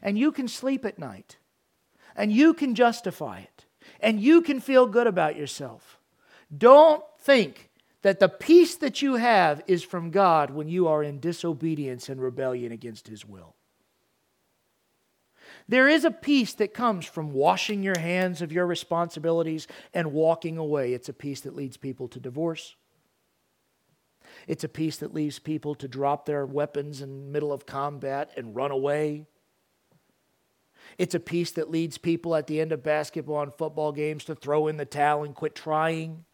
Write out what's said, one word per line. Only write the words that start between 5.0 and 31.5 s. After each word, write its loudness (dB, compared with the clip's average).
about 0
yourself. -12
Don't 10
think 2
that 2
the 6
peace 6
that -4
you 0
have 2
is 0
from -8
God 4
when -8
you 0
are 2
in -8
disobedience -6
and -10
rebellion -4
against -16
His -18
will. -20
There 6
is 6
a 2
peace 0
that -2
comes -2
from -10
washing 0
your -2
hands -2
of -8
your 0
responsibilities -4
and -2
walking 0
away. -2
It's -8
a -14
peace -12
that -14
leads -12
people -12
to -18
divorce. -8
It's -8
a -8
peace -6
that -12
leaves -6
people -8
to -12
drop -4
their -4
weapons -8
in -14
the -16
middle -4
of -8
combat -8
and -14
run -4
away. -2
It's -2
a -4
peace -4